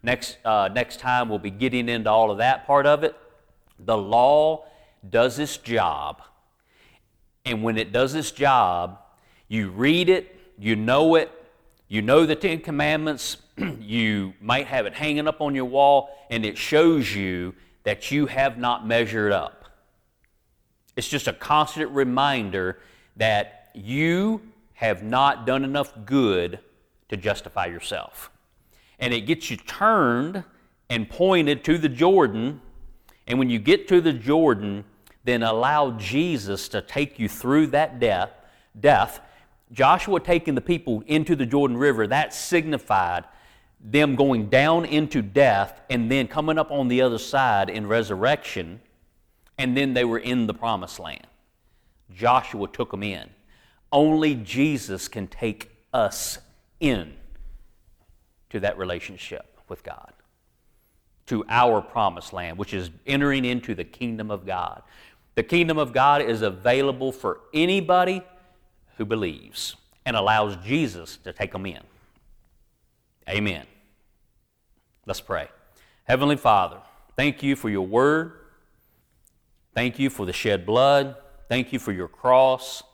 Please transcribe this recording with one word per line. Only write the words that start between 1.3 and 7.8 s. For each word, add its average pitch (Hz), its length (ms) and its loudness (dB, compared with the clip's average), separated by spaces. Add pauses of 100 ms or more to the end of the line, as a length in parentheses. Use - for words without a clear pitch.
be 101 120 -8
getting 120 380 -2
into 113 200 -2
all 110 200 6
of 101 80 -2
that 127 300 0
part 139 180 4
of 147 180 4
it. 151 120 -2 (640)
The 107 180 0
law 139 680 4 (440)
does 123 300 2
its 147 180 -6
job, 78 640 -4 (1200)
and 113 180 -4
when 110 140 0
it 107 140 -4